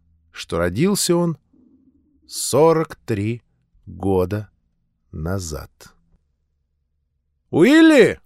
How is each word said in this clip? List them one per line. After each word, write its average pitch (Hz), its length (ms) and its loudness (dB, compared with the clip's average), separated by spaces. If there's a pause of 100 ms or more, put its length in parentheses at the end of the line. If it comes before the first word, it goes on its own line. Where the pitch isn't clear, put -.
(360)
что - 220 -8
родился 139 580 -2
он 170 220 -4 (880)
сорок 160 680 0 (100)
три 110 360 -6 (440)
года 92 640 -4 (600)
назад. 82 600 -10 (1800)
"Уилли!" — 254 760 4